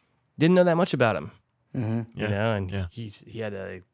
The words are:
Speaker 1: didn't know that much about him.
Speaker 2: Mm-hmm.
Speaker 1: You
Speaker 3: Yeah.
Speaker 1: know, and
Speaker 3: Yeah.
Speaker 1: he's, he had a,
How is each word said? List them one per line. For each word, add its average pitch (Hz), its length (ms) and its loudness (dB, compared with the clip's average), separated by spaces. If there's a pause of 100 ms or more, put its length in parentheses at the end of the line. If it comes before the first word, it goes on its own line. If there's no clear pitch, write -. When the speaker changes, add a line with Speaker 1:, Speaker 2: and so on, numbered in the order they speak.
(380)
Speaker 1:
didn't 165 160 6
know 180 100 6
that 170 120 4
much 175 180 2
about 117 220 2
him. 73 160 -8 (440)
Speaker 2:
Mm-hmm. 113 420 -4
Speaker 1:
You 104 60 -4
Speaker 3:
Yeah. 107 60 -2
Speaker 1:
know, 104 220 0
and 98 180 -4
Speaker 3:
Yeah. 95 200 -4
Speaker 1:
he's, 113 360 -14
he 113 140 -12
had 107 140 -8
a, 92 280 -12 (120)